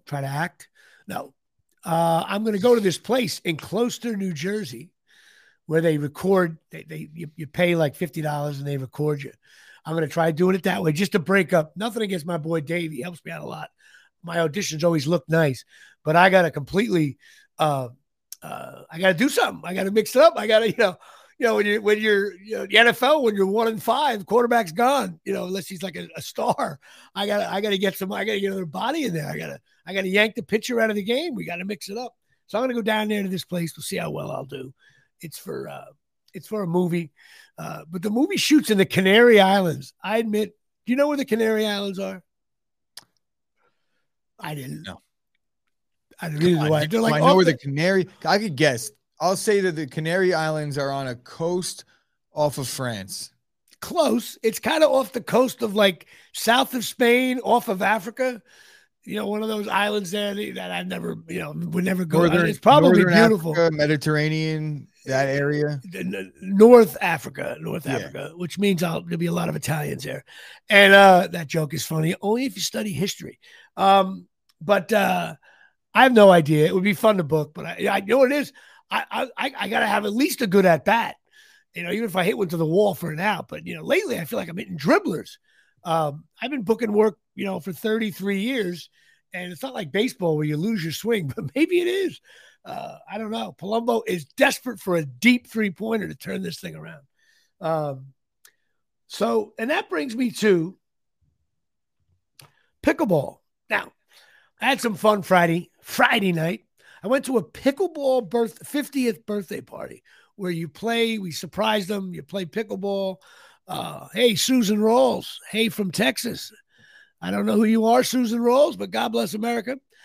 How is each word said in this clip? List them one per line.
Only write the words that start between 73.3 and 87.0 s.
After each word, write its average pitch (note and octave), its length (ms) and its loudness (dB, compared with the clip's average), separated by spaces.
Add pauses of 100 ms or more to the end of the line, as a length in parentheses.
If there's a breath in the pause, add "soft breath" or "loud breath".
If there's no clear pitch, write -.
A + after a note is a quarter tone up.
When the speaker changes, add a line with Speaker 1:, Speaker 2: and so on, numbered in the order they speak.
Speaker 1:
Um, F#3+ 520 2 (340)
but, F#3+ 320 0
uh, F3+ 420 0 (600 soft breath)
I A3 80 8
have C4 100 8
no G#3 180 10
idea. D#3 360 6
It F#3 80 0
would F#3 100 2
be G#3 80 2
fun G#3+ 240 4
to F3+ 80 0
book, D3+ 300 -2
but E3 100 -12
I, F3 260 -6
I, G3 60 0
you G3 100 -4
know A3+ 120 2
what C4 120 6
it C#4+ 60 0
is? C#4 160 -4 (380 soft breath)
I, G#3+ 200 -4
I, B3 180 -4 (100)
I, C4 220 -4
I G3+ 80 -6
gotta A3+ 180 0
have G#3 180 0
at G#3 80 -4
least C4 300 -2
a A#3 40 0
good F#3 200 6
at E3 180 4
bat. G#3+ 320 0 (580 soft breath)
You F3 100 -10
know, F3 60 -6
even G#3+ 140 -2
if F#3 120 -4
I F3+ 80 2
hit A3+ 120 0
one G3+ 120 -2
to E3+ 100 -4
the D#3+ 80 0
wall F#3+ 280 2
for E3 160 -8
an D3+ 80 -8
out. G3 300 -2
But, D#3 180 -14
you F3 80 -8
know, D#3+ 80 -14
lately D4+ 360 -2
I E3 80 -8
feel A3+ 120 -6
like E3+ 120 -8
I'm E3+ 80 -10
hitting F#3+ 180 -10
dribblers. F#3+ 640 0 (440)
Um, D#3+ 420 -2 (160)
I've B3 100 -6
been C#4 120 -6
booking A3 300 -2
work, G#3+ 260 2 (160)